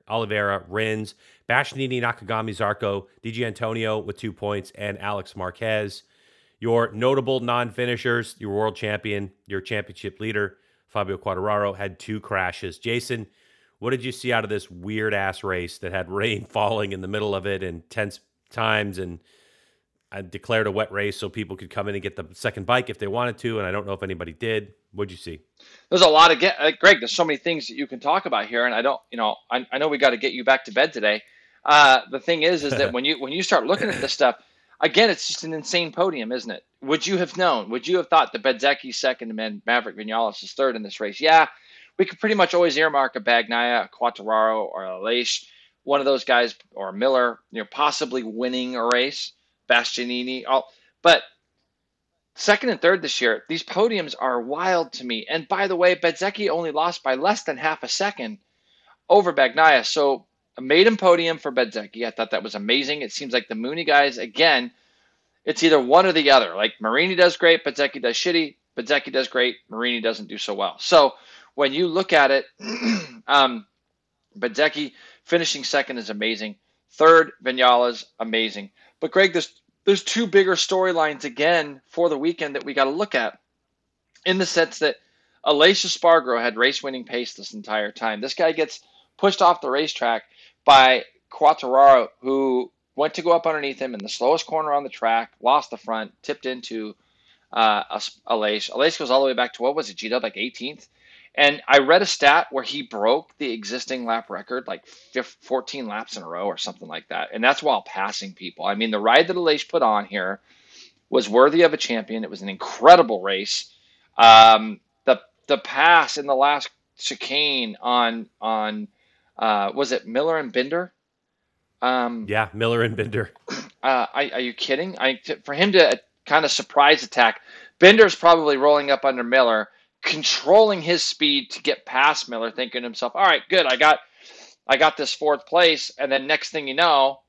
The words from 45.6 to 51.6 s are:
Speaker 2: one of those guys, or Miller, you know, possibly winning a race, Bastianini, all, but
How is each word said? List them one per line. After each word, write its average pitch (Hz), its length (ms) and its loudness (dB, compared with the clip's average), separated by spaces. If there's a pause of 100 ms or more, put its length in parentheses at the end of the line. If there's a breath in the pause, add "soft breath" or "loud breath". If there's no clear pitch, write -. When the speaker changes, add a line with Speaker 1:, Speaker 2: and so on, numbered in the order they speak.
Speaker 2:
one 139 160 0
of 135 60 -4
those 131 200 2
guys, 120 300 0 (180)
or 95 180 -10
Miller, 120 480 0 (120)
you 113 100 -10
know, 104 100 -12
possibly 143 520 -2
winning 127 520 -6
a 117 100 -4
race, 123 460 -2 (360)
Bastianini, 123 800 -2
all, 131 200 0 (340 soft breath)
but 170 220 4 (1120)